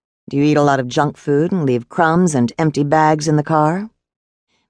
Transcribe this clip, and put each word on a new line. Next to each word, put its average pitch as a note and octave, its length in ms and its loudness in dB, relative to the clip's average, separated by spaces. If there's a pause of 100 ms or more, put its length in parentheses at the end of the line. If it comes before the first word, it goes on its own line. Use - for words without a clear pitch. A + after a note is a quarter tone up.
(300)
do C#3 80 -4
you C#3+ 60 2
eat D3+ 120 2
a D3 60 2
lot C#3 180 2
of B2 80 -6
junk D3 300 -2
food D3+ 340 -2
and F3 140 -2
leave B2 240 -2
crumbs E3+ 440 0
and A#2+ 240 0
empty D3 280 0
bags D#3 420 2
in D#3 80 0
the D3+ 80 0
car? D#3+ 460 -2 (800)